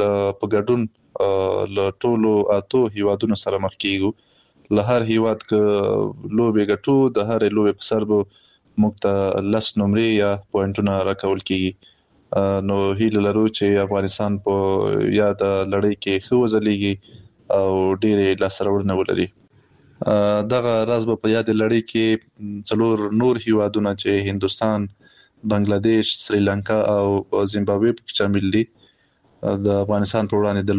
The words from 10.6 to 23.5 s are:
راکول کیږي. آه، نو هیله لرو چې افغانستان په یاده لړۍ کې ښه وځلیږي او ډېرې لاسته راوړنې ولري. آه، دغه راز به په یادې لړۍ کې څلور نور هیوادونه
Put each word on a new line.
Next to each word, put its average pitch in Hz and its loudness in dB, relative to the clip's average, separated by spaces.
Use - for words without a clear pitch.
راکول 98 -2
کیږي. 92 -2
آه، 98 0
نو 98 0
هیله 107 2
لرو 107 2
چې 110 -4
افغانستان 101 -2
په 98 0
یاده 101 0
لړۍ 101 0
کې 98 -2
ښه - -2
وځلیږي 107 0
او 95 2
ډېرې 101 2
لاسته 95 -2
راوړنې 98 0
ولري. 92 -2
آه، 104 2
دغه 120 0
راز 117 0
به 110 0
په 113 0
یادې 113 0
لړۍ 113 2
کې 113 0
څلور 113 2
نور 127 2
هیوادونه 104 0